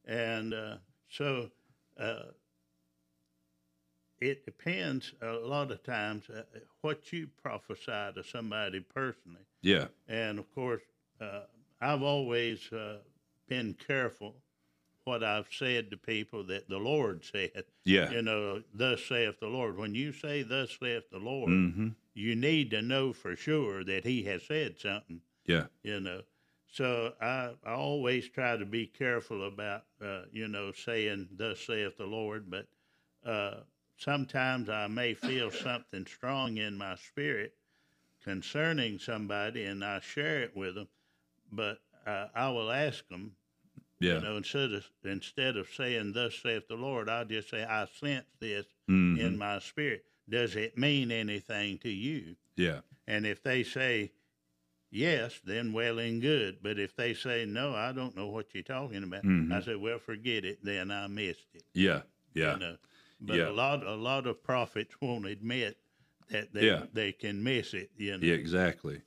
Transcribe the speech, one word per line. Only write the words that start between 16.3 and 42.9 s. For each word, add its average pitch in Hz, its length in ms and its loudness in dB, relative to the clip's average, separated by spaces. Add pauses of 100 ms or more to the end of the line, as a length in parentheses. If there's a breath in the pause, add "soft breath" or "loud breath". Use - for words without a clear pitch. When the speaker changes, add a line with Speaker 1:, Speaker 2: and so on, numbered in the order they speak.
Speaker 1:
that 95 240 -4
the 95 100 -2
Lord 113 460 2
said. 95 400 -4 (200)
Speaker 2:
Yeah. 92 280 8
Speaker 1:
You 117 100 0
know, 107 400 0 (100)
"Thus 120 300 2
saith 117 380 0
the 110 80 -4
Lord." 113 280 -2
When 104 180 -4
you 139 180 -2
say, 147 300 -4
"Thus 123 360 -2
saith 120 320 -4
the 98 80 -12
Lord," 120 320 -2
Speaker 2:
Mm-hmm. 92 380 6 (260)
Speaker 1:
you 110 220 0
need 143 340 4
to 107 120 0
know 131 300 2
for 90 220 -4
sure 113 480 0
that 95 220 0
he 123 200 2
has 95 200 -2
said 147 340 -2
something 98 440 -6 (280)
Speaker 2:
Yeah. 80 160 6 (160)
Speaker 1:
You 104 180 -4
know, 95 220 -6 (500)
so 120 480 0
I, 123 300 -2 (140)
I 110 80 -4
always 127 560 2
try 123 280 0
to 101 80 -2
be 110 220 -2
careful 117 640 -2
about, 101 360 -6 (160)
uh, 98 220 -8 (100)
you 110 160 -4
know, 101 240 -4
saying, 104 600 -2
"Thus 101 280 -4
saith 107 360 -2
the 101 100 -8
Lord," 107 440 -4
but, 98 160 -8 (580)
uh, 107 360 -2 (360)
sometimes 131 720 0
I 107 180 -2
may 117 280 0
feel 127 360 0
<coughs> - 160 -6
something 110 400 -4
strong 127 520 -2
in 104 200 -2
my 95 160 -4
spirit 127 600 -4 (680)
concerning 117 760 0
somebody, 107 640 -2
and 98 200 -4
I 101 160 -2
share 147 420 -2
it - 140 -6
with 95 220 -4
'em, 101 100 -10 (600)
but, 107 300 -4 (260)
uh, 104 280 -4
I 131 160 0
will 113 200 -2
ask 139 400 0